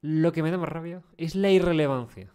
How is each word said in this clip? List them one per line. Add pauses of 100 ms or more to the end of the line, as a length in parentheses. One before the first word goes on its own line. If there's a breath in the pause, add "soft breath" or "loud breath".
lo
que
me
da
más
rabia (160)
es
la
irrelevancia.